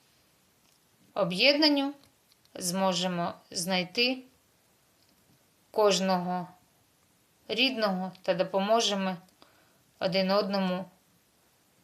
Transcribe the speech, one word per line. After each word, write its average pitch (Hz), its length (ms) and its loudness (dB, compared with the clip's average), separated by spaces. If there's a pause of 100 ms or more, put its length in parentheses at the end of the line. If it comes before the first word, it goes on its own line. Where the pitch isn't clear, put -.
(1160)
об'єднанню 277 800 2 (600)
зможемо 180 800 -2 (160)
знайти 190 720 -2 (1500)
кожного 180 800 0 (1000)
рідного 214 640 -2 (100)
та 185 120 0
допоможемо 196 840 0 (840)
один 190 320 0
одному 190 600 -2 (920)